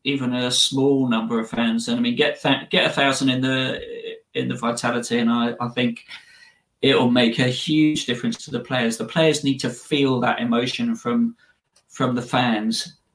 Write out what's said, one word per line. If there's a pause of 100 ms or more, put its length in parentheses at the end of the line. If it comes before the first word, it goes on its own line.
even
a
small
number
of
fans.
And
I
mean,
get
tha-,
get
a
thousand
in
the, (540)
in
the
Vitality,
and
I,
I
think (800)
it'll
make
a
huge
difference
to
the
players.
The
players
need
to
feel
that
emotion
from, (520)
from
the
fans, (160)